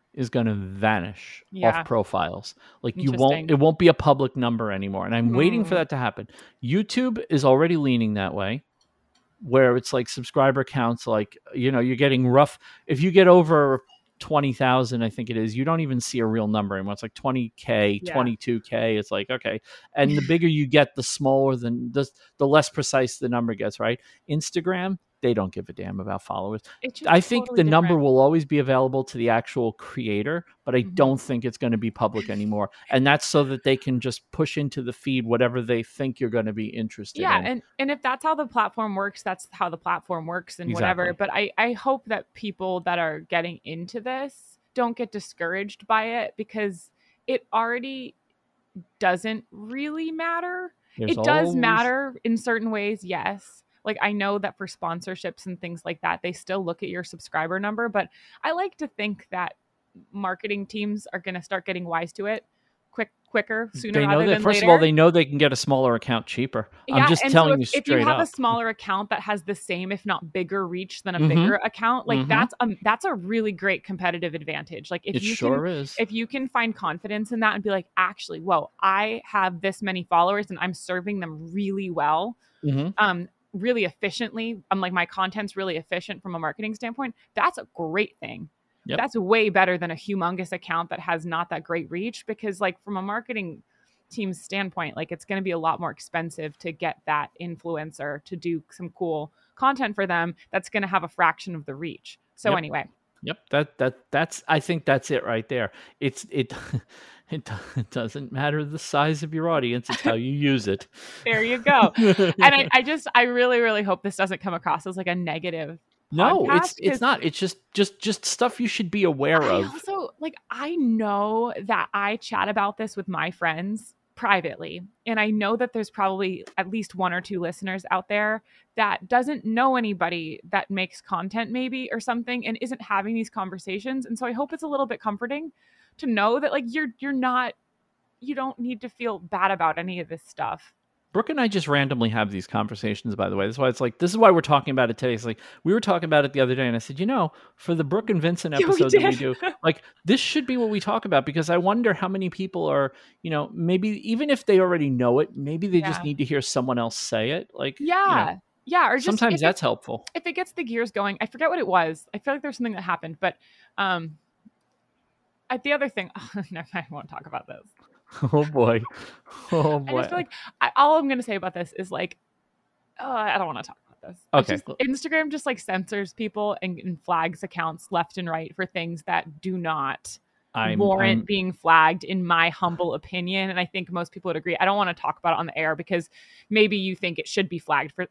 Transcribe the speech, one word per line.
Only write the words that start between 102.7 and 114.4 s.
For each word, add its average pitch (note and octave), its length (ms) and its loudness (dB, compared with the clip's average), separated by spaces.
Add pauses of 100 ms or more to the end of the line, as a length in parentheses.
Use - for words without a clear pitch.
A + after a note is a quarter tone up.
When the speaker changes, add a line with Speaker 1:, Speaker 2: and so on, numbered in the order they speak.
Speaker 1:
Yep. C3+ 140 -8 (120)
That, D3 280 -2
that, B2+ 200 0 (140)
that's, D#3 340 -2
I D#3 140 2
think E3+ 240 -4
that's C3+ 260 2
it C#3 140 0
right A2+ 240 -4
there. A#2+ 240 -2 (260)
It's, - 320 -4
it, C3 220 -2 (400)
<laughs> - 360 -20
it, D#3 160 -8
do-, G#2+ 100 -10 (260)
it G#2+ 100 -8
doesn't B2+ 400 -8
matter D3 340 -2
the D3+ 140 -8
size D3+ 460 0
of D#3 100 -8
your D#3+ 160 -2
audience. B2 400 0
It's - 120 -6
how A2+ 120 2
you A#2+ 160 -2
use C#3 380 2
it. - 180 -2 (380)
Speaker 2:
There A3 180 2
you A#3+ 160 0
go. A#3 380 6
Speaker 1:
<laughs> - 0 -
Speaker 2:
And G3+ 580 8
I, C4+ 180 4
I C4 100 6
just, D4 340 -4
I A#3+ 60 8
really, B3 360 4
really A3 240 2
hope G3 220 0
this G3+ 120 -4
doesn't F#3+ 240 0